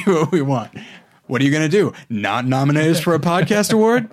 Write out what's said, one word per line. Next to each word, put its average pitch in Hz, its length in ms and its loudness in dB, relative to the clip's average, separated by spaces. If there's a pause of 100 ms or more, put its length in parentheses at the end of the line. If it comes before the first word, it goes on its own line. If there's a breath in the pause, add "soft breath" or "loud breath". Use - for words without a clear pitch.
do 196 100 2
what 160 180 0
we 170 100 0
want. 135 280 -4 (560 loud breath)
What 123 140 -4
are 139 40 2
you 139 60 2
gonna 156 180 0
do? 170 240 2 (160 loud breath)
Not 107 380 -4
nominate 143 440 2
us 165 100 0
for 170 140 0
a 156 60 2
podcast 196 520 0
award? 226 400 2